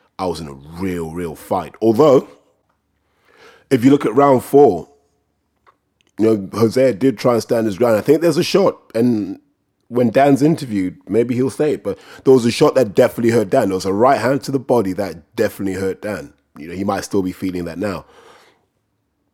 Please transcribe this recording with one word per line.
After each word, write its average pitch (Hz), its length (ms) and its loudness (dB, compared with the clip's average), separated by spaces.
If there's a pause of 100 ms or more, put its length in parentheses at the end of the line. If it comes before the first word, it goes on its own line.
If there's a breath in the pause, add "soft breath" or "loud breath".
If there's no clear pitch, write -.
(180)
I 95 80 -6
was 82 140 -6
in 78 80 -12
a 69 60 -16
real, 82 580 -10
real 82 220 -10
fight." 85 480 -8
Although, 123 460 4 (1400 soft breath)
if 120 140 0
you 135 60 6
look 143 160 2
at 110 80 -4
round 135 300 4
four, 120 440 4 (1300)
you 107 80 2
know, 104 320 -2
Hosea 117 360 2
did 117 240 0
try 123 160 0
and 110 80 -2
stand 113 240 -2
his 98 120 -6
ground. 117 180 2
I - 60 -2
think 151 180 2
there's 170 160 0
a 180 80 0
shot, - 340 0 (160)
and 110 460 -2 (480)
when 120 220 0
Dan's 135 300 4
interviewed, 110 580 -2 (100)
maybe 120 260 0
he'll 123 160 -2
say 151 240 -2
it, - 100 -14
but 101 140 -6 (260 loud breath)
there 135 80 6
was 123 140 4
a 120 40 2
shot 147 260 2
that 113 180 0
definitely 120 360 2
hurt 110 200 0
Dan. 104 180 0
There 95 80 -2
was 92 80 -6
a 95 80 -2
right 120 260 2
hand 123 260 -2
to 135 80 -10
the 139 60 -2
body 113 360 -2
that 85 420 -10
definitely 98 420 -4
hurt 95 220 -6
Dan. 90 320 -10 (260)
You 76 100 -16
know, 87 60 -14
he 98 100 -6
might 98 200 -4
still 101 180 -4
be 92 100 -4
feeling 90 340 -8
that 82 120 -12
now. 92 280 -8 (1300 soft breath)